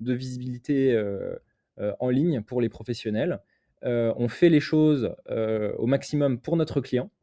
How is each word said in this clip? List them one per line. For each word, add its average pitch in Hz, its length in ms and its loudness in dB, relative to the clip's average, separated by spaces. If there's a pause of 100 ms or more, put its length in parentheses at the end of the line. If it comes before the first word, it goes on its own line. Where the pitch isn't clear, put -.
de 120 120 -2
visibilité, 127 800 0
euh, 101 440 0 (420)
euh, 104 220 -2
en 127 100 0
ligne 135 320 0
pour 123 180 -4
les 113 80 2
professionnels. 117 720 -4 (440)
Euh, 117 320 0
on 120 120 0
fait 170 200 4
les 151 120 6
choses, 151 540 2 (160)
euh, 110 480 -2
au 117 80 -2
maximum 139 540 0
pour 165 160 -2
notre 151 240 0
client. 127 300 -2 (120)